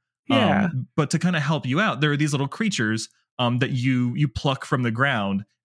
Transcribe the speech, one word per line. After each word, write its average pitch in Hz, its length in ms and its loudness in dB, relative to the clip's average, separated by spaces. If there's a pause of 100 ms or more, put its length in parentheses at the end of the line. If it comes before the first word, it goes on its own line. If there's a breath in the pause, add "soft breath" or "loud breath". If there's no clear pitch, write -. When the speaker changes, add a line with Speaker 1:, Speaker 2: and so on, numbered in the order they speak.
(280)
Speaker 1:
Yeah. 202 440 2
Speaker 2:
Um, 127 240 -6
but 147 140 2
to 165 80 2
kinda 170 220 0
help 143 260 -2
you 131 140 0
out, 151 200 0
there 147 120 2
are 147 40 2
these 147 160 0
little 139 160 0
creatures, 110 600 -2 (280)
um, 123 200 0
that 131 140 0
you, 123 440 0
you 147 120 2
pluck - 360 -2
from 135 200 -2
the 117 60 0
ground, 110 540 0 (200)